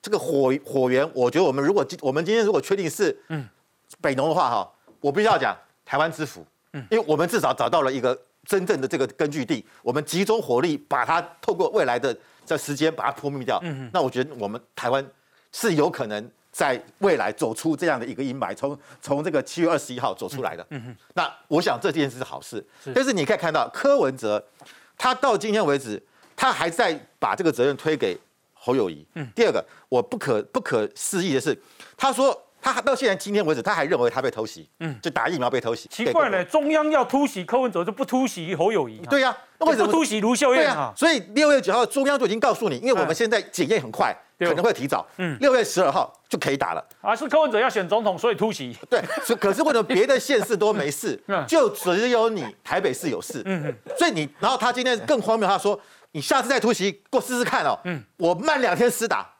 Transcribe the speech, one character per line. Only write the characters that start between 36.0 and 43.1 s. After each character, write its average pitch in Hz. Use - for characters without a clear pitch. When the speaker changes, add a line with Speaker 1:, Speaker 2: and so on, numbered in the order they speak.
Speaker 2:
怪 285
了， 190
Speaker 1:
被 -
Speaker 2:
中 302
央 302
要 277
突 277
袭 185
柯 233
文 254
哲， 175
就 208
不 269
突 262
袭 175
侯 175
友 139
宜 110
啊。 -
Speaker 1:
对 277
呀， 254
那 320
为 320
什 226
么？ 339
Speaker 2:
不 415
突 330
袭 214
卢 226
秀 254
燕 302
啊。 -
Speaker 1:
对 -
呀， 127
所 320
以 202
六 294
月 262
九 190
号 233
中 269
央 285
就 247
已 180
经 220
告 247
诉 240
你， 135
因 214
为 262
我 185
们 156